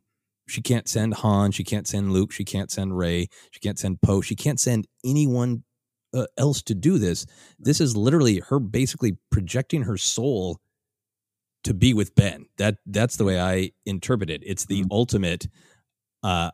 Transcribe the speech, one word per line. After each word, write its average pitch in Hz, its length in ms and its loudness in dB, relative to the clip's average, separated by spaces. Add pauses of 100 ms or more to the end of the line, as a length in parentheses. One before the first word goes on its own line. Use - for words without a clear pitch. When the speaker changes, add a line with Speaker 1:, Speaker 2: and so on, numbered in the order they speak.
(480)
Speaker 1:
She - 140 -8
can't 117 280 -2
send 110 240 0
Han. 101 380 2
She 92 120 -4
can't 104 240 -4
send 101 240 -2
Luke. 95 220 2
She 98 100 -8
can't 98 260 -6
send 95 280 -4
Rey. 87 320 0 (220)
She - 100 -20
can't 101 180 -4
send 92 220 -2
Poe. 98 200 4
She - 140 -4
can't 143 240 -2
send 113 280 0 (180)
anyone, 123 580 0 (500)
uh, 127 120 -2 (120)
else 139 260 2
to 110 120 -2
do 135 220 2
this. 90 280 0 (320)
This - 220 0
is 131 160 2
literally 117 440 4 (100)
her 139 100 2
basically 113 580 -2 (140)
projecting 123 520 -2
her 101 140 -2
soul 98 640 -2 (1040)
to - 100 0
be 120 200 4
with 104 200 0
Ben. - 340 4 (100)
That, 104 180 2 (100)
that's 104 300 0
the - 80 -2
way 95 160 2
I 92 320 0 (140)
interpret 98 440 -4
it. 85 160 -8
It's 98 200 -6
the 98 160 -2
Speaker 2:
Mm-hmm. 92 100 -2
Speaker 1:
ultimate, 101 560 0 (760)
uh, 87 300 0